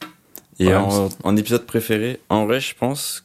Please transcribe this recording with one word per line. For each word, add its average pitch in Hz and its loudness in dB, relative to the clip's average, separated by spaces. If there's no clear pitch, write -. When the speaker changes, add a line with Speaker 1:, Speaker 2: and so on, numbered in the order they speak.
Speaker 1:
Et 92 4
Speaker 2:
Ouais, 92 6
Speaker 1:
en, 98 2
Speaker 2:
mais 95 -2
c'est - -10
Speaker 1:
en 101 2
épisode 117 0
préféré, 113 -2
en 107 2
vrai, 120 2
je - -8
pense - -4